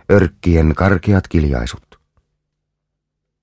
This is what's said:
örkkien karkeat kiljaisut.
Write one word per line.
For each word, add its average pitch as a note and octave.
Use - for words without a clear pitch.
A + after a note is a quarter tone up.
örkkien E2
karkeat F#2+
kiljaisut. C#2